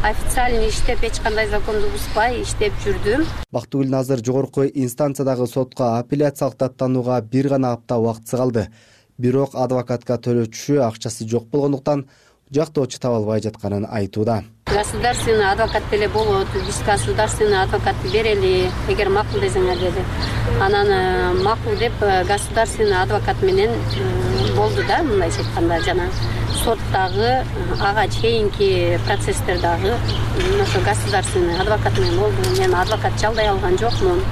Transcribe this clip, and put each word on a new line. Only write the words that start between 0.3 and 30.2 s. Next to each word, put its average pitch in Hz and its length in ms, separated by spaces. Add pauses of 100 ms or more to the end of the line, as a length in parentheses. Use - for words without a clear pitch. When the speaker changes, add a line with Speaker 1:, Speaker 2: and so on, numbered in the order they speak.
Speaker 1:
иштеп, - 360
эч 226 200
кандай 214 240
законду 208 400
бузбай 214 540
иштеп - 320 (100)
жүрдүм. 208 400 (300)
Speaker 2:
Бактыгүлдүн 135 420
азыр 131 300
жогорку 135 400
инстанциядагы 131 840
сотко 127 520
апелляциялык 143 580
даттанууга 127 640
бир 127 260
гана 135 240
апта 120 260
убактысы 113 380
калды. 117 320 (500)
Бирок 131 380
адвокатка 123 600
төлөчү 120 680
акчасы 110 460
жок 113 180
болгондуктан 143 600 (420)
жактоочу 143 480
таба 120 180
албай 110 240
жатканын 101 480
айтууда. 107 540 (220)
Speaker 1:
«Государственный 403 840
адвокат 392 400
деле 415 180
болот, 381 440
биз 381 320
государственный 220 760
адвокатты 190 500
берели, 190 600 (180)
эгер 381 200
макул 403 300
десеңер», — 370 400
деди. 370 240 (560)
Анан, 403 280
э, 370 460 (100)
макул 214 340
деп, 233 240
э, 190 240
государственный 202 760
адвокат 196 400
менен, 190 300
э, - 840
болду 208 320
да, 269 160
мындайча 196 360
айтканда, 165 420
жана 175 280 (540)
соттагы, 196 580
э, 247 220 (360)
ага 202 280
чейинки 196 1000
процесстер 196 540
дагы, 170 300
м, - 720